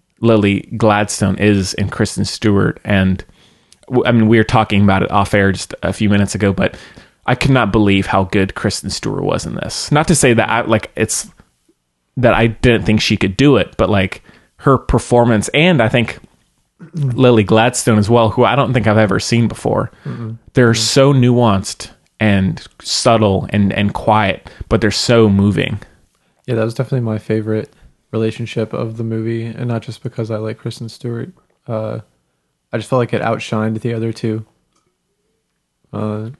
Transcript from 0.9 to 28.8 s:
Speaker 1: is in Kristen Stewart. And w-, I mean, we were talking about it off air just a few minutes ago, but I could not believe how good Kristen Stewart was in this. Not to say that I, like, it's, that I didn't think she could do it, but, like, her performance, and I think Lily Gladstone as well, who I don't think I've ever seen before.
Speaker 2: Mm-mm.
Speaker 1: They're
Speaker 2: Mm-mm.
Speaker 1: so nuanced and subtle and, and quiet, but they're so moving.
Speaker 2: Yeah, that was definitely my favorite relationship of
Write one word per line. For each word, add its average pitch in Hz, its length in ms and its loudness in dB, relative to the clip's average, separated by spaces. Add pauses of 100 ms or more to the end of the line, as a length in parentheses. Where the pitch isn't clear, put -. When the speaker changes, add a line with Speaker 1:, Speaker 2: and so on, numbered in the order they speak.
Speaker 1:
is 101 380 2
in 101 140 -2
Kristen - 360 -4
Stewart. 104 580 0
And 95 400 0 (640)
w-, 127 180 2
I 120 60 0
mean, 113 160 4
we 113 100 6
were 110 60 6
talking 107 400 2
about 95 200 4
it - 80 -4
off 98 220 0
air 98 180 4
just - 220 -8 (100)
a 90 100 -2
few 107 160 0
minutes 101 260 0
ago, 98 180 0
but - 240 -4 (480)
I 123 100 0
could - 160 0
not 117 200 2
believe 98 340 2
how 98 200 0
good 95 300 -2
Kristen - 340 -6
Stewart 95 340 -6
was 85 220 -2
in - 100 -8
this. - 360 -8
Not 151 160 2
to 180 80 2
say 127 180 4
that 110 160 0
I, - 120 -2
like, 107 340 -2
it's, - 320 -4 (880)
that 120 160 4
I 113 140 4
didn't 113 380 2
think 110 160 2
she 107 160 0
could 95 180 -2
do 139 220 6
it, - 200 -2
but, 95 120 2
like, 98 320 -2 (360)
her 135 200 2
performance, 120 760 2
and 156 280 4
I 110 80 2
think 120 300 -2 (720)
Lily 123 500 2
Gladstone 113 540 2
as 104 120 2
well, 117 200 4
who 123 140 0
I 110 120 2
don't 127 180 0
think 110 140 0
I've 107 100 2
ever 110 220 2
seen 117 280 0
before. 107 440 -4 (140)
Speaker 2:
Mm-mm. 117 320 -10 (160)
Speaker 1:
They're 123 180 4
Speaker 2:
Mm-mm. 113 60 2
Speaker 1:
so 135 360 4
nuanced 120 760 2 (300)
and 98 460 0 (160)
subtle 110 680 0
and, 98 240 0
and 101 200 -2
quiet, 107 560 -2 (200)
but 110 100 2
they're 104 120 0
so 113 380 2
moving. 98 500 0 (680)
Speaker 2:
Yeah, 123 100 -4
that 110 80 0
was 117 100 -4
definitely 131 280 -4
my 110 160 -4
favorite 110 560 -4 (380)
relationship 113 600 -4
of 113 240 -6